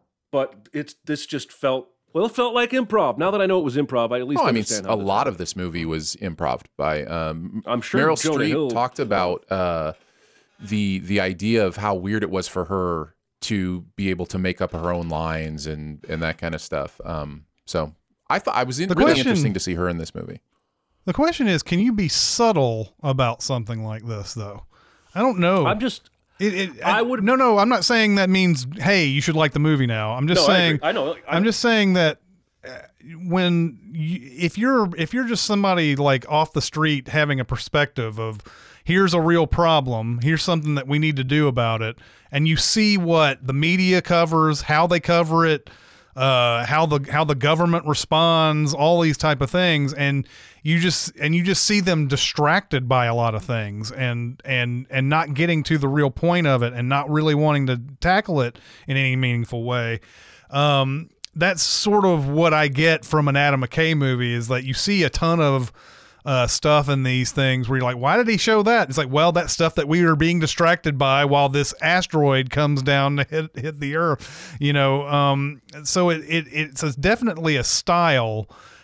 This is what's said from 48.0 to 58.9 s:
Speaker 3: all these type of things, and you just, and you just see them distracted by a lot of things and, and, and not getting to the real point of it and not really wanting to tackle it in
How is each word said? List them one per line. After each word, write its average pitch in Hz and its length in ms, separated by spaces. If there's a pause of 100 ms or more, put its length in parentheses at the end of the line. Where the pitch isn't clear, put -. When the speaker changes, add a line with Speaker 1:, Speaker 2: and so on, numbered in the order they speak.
Speaker 3:
all 165 280
these 156 160
type 147 240
of 135 100
things, 156 420
and 139 340 (380)
you 165 140
just, - 380
and 151 180
you 175 80
just 190 220
see 208 160
them 160 260
distracted 147 800
by 127 180
a 117 80
lot 117 220
of 101 80
things 107 480
and, 123 540
and, 123 440
and 135 200
not 151 240
getting 160 280
to 160 160
the 139 120
real 143 200
point 170 380
of 127 160
it 120 80
and 123 160
not 143 220
really 151 260
wanting 147 320
to 123 140 (180)
tackle 180 400
it 120 180 (300)
in 135 80